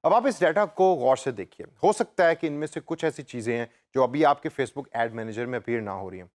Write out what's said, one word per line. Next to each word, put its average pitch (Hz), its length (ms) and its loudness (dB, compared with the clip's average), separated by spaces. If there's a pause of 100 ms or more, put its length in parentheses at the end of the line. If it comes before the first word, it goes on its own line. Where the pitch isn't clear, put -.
अब 170 100 4
आप 240 140 4
इस 226 140 -2
डेटा 180 240 4
को 185 300 2
गौर 131 220 2
से 135 160 -4
देखिए, - 340 -12 (160)
हो 202 100 4
सकता 185 340 0
है 165 80 4
कि 165 120 -4
इनमें 147 200 -4
से 156 120 -10
कुछ 165 240 -8
ऐसी 147 200 -4
चीज़ें 117 320 -4
हैं 117 140 -6 (260)
जो 131 80 4
अभी 135 200 2
आपके 147 280 2
Facebook 135 340 -6 (100)
एड 117 180 -2
मैनेजर 113 320 -8
में 123 140 -6
अपीयर 117 220 -4
ना 104 100 -8
हो 95 180 -10
रही 92 100 -16
हैं 90 100 -20 (100)